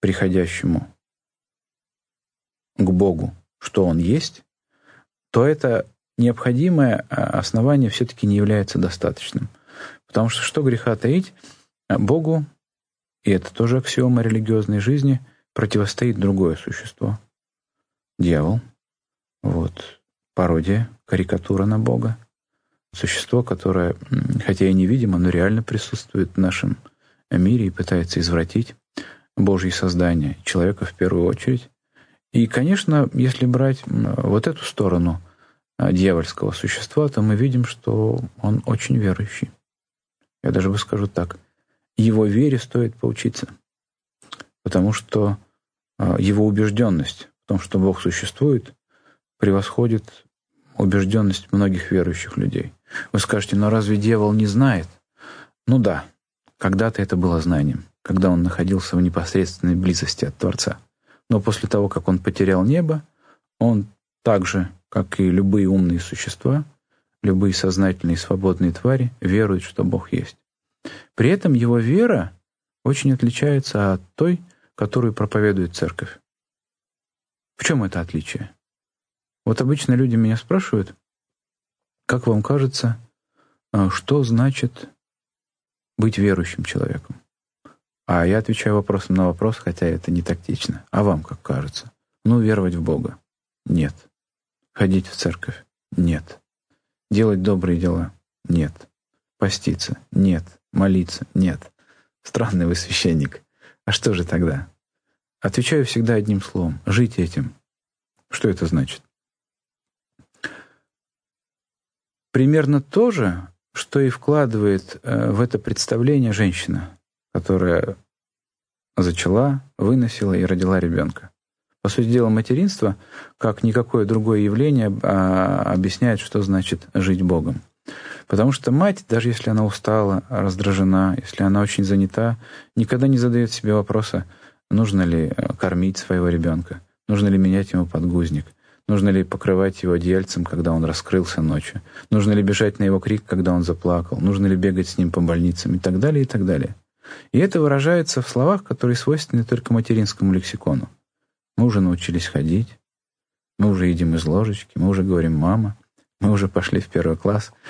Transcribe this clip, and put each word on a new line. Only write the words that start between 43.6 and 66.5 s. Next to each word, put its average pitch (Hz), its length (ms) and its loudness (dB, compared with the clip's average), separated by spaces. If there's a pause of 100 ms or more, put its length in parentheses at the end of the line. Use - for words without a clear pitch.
потому 98 300 0
что, 104 460 -2 (600)
а, 92 200 0
его 104 280 2
убежденность 104 840 0 (160)
в - 40 -20
том, 95 120 0
что - 180 -4
Бог 95 220 2
существует, 120 760 -2 (640)
превосходит 101 880 0 (500)
убежденность 98 760 0
многих 98 400 0
верующих 87 440 -2
людей. - 360 -4 (400)
Вы 101 80 0
скажете: 104 360 -2
"Но 104 140 2
разве 107 260 2
дьявол 104 360 2
не 110 140 2
знает?" 104 420 2 (800)
Ну 127 120 4
да, 95 260 0 (540)
когда-то 101 440 0
это 92 140 -2
было 87 240 2
знанием, 76 440 0 (180)
когда 92 280 2
он 87 120 2
находился 90 540 -2
в 90 60 4
непосредственной 90 720 0
близости - 480 -2
от - 120 -10
Творца. - 420 -4 (520)
Но 110 100 2
после 104 280 -2
того, 101 200 0
как - 200 -4
он 92 100 2
потерял 95 460 2
небо, 156 380 0 (560)
он 110 280 2 (360)
так 98 240 2
же, 90 240 -2 (180)
как - 320 -4
и 92 100 4
любые 98 380 4
умные 90 320 2
существа, - 640 -4 (580)